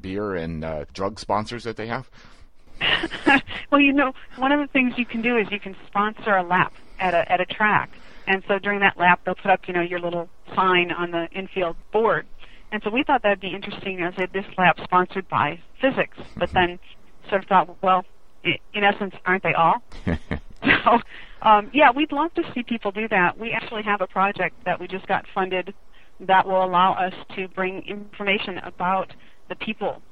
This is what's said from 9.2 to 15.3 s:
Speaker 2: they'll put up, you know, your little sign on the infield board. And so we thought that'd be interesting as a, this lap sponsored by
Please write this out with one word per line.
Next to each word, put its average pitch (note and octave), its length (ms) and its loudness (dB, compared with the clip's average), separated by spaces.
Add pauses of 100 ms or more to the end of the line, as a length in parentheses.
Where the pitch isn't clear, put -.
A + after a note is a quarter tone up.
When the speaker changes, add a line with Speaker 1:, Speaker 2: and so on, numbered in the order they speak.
Speaker 2:
they'll F#3 100 -2
put - 160 -4
up, - 160 2
you F3+ 60 -6
know, F3 80 2
your F3 180 -2
little E3+ 300 -4 (260)
sign F3+ 360 4
on F3 200 -2
the E3+ 200 -2
infield F3+ 440 -4 (160)
board. G#3 360 4 (440)
And G#3+ 120 -4
so G#3 80 -2
we B3+ 120 0
thought C4+ 200 2
that'd G3+ 160 4
be F#3 140 -8
interesting G3 480 -6
as F3 160 -2
a, F#3 140 0
this G3 140 -4 (120)
lap F3 260 6
sponsored F3+ 440 2
by D3 320 0 (220)